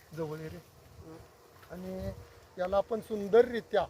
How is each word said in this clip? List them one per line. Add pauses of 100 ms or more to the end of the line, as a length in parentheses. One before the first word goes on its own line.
(160)
जवळ
ये
रे. (1080)
आणि (480)
याला
आपण
सुंदररित्या